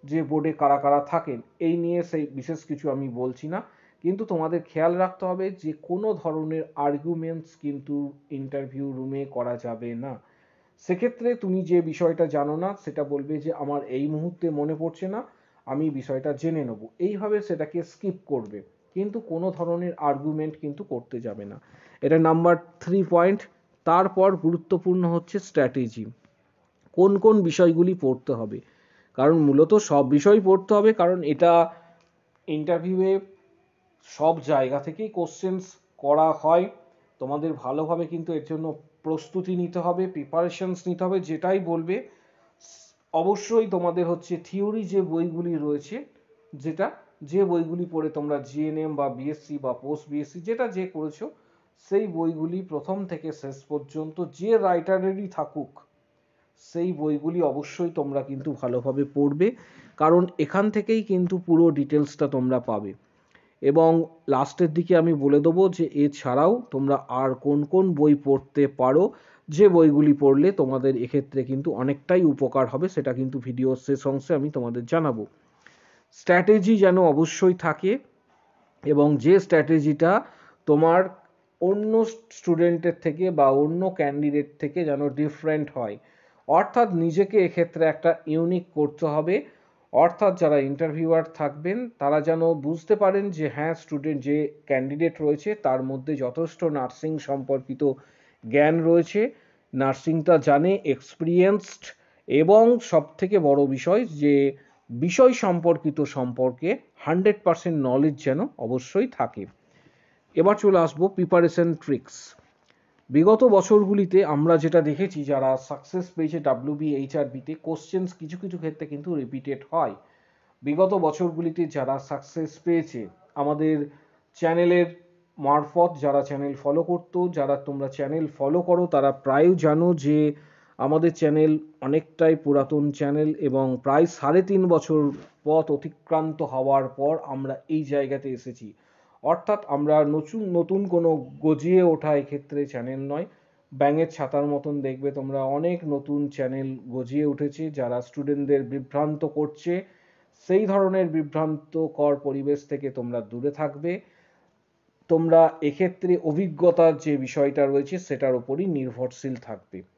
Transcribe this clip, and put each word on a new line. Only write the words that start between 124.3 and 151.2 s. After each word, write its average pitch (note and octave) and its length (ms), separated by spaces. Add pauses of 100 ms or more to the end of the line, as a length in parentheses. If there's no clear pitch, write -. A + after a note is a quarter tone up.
চ্যানেলের F3 500 (520)
মারফত, D3 540 (100)
যারা C#3+ 200
চ্যানেল C#3 320
ফলো D3 300
করতো, F3 440
যারা C#3+ 280
তোমরা C#3 320
চ্যানেল D3 400
ফলো D3+ 340
করো, F3 260
তারা C#3 240
প্রায় D3 440
জানো D#3+ 380
যে D3+ 400 (440)
আমাদের D#3 360
চ্যানেল D#3 460 (220)
অনেকটাই D#3+ 540
পুরাতন D3 560
চ্যানেল D3+ 480
এবং C3 440
প্রায় D3 220
সাড়ে E3+ 360
তিন F#3 260
বছর D3+ 440 (320)
পথ D#3 280
অতিক্রান্ত D#3 720
হওয়ার C3+ 460
পর C#3+ 380
আমরা C3+ 420
এই D#3 160
জায়গাতে C#3 460
এসেছি। A#2 440 (500)
অর্থাৎ F3 440
আমরা D3+ 360
নতুন, D#3 460
নতুন F#3 380
কোনো E3 440 (100)
গজিয়ে D#3 420
ওঠা D#3 320
এক্ষেত্রে C#3+ 500
চ্যানেল C3 340
নয়। C#3+ 260 (480)
ব্যাঙের D3 360
ছাতার C#3+ 360
মতন D3 360
দেখবে C3+ 300
তোমরা C3+ 320
অনেক D#3 440
নতুন C#3+ 420
চ্যানেল C3+ 480 (140)
গজিয়ে C3 340
উঠেছে, D3 460
যারা B2 300
স্টুডেন্টদের C#3+ 640
বিভ্রান্ত C#3+ 640
করছে। D3+ 580 (640)
সেই G3 180
ধরনের F#3+ 420
বিভ্রান্তকর D#3 1080